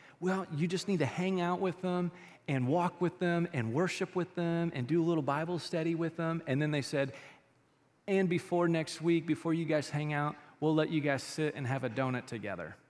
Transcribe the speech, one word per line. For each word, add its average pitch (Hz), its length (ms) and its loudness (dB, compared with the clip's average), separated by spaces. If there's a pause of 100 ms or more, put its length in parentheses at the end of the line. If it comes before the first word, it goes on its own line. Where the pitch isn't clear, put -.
(180)
"Well, 185 280 -2 (100)
you 156 100 0
just 175 220 -2
need 190 120 2
to 143 60 2
hang 180 360 -2
out 180 180 0
with 185 220 -2
them 180 280 -2 (380)
and 131 180 2
walk 170 360 0
with 170 160 0
them 170 340 2
and 113 220 -2
worship 180 420 0
with 175 180 -4
them 170 400 0
and 123 120 -4
do 165 160 2
a - 20 2
little 165 180 2
Bible 156 360 0
study 165 360 -2
with 165 220 -2
them." 165 300 -2
And 139 160 2
then 151 80 2
they 147 100 0
said, 139 320 0 (960)
"And 196 200 4
before 175 400 2
next 160 360 0
week, 165 240 4
before 160 260 0
you 165 140 0
guys 151 240 0
hang 151 240 -2
out, 147 200 0 (240)
we'll 156 160 4
let 156 140 4
you 160 140 0
guys 139 200 0
sit - 320 -2
and 127 120 -4
have 127 180 -2
a 123 60 -2
donut 127 340 -2
together." 98 520 -8 (140)